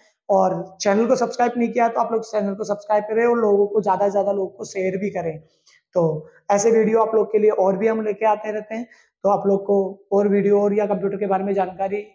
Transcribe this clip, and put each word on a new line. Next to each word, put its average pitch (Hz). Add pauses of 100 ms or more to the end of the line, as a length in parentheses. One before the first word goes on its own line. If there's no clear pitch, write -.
(300)
और 185
channel 214
को 254
subscribe 240
नहीं 226
किया 233
तो 226
आप 226
लोग 220
channel 202
को 214
subscribe 208
करें 220
और 240
लोगों 202
को, 208
ज़्यादा 196
से 196
ज़्यादा 196
लोगों 190
को -
share 185
भी 202
करें। 165 (560)
तो 156 (220)
ऐसे 202
video 220
आप 220
लोग 208
के 214
लिए 208
और 190
भी 214
हम 220
लेके 208
आते 214
रहते 214
हैं, 233 (360)
तो 196
आप 196
लोग 196
को 196
और 202
video 202
और 202
या 208
computer 196
के 208
बारे 190
में 196
जानकारी 196 (120)